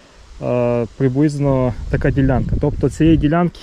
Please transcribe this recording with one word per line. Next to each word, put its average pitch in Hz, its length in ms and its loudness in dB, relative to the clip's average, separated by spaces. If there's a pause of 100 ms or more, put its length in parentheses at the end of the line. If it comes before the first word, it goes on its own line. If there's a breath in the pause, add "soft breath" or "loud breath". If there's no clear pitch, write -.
(420 soft breath)
е, 120 440 -2 (100)
приблизно 135 760 0 (160)
така 143 200 0
ділянка. 127 500 0
Тобто - 300 0
цієї 160 260 4
ділянки, 165 460 0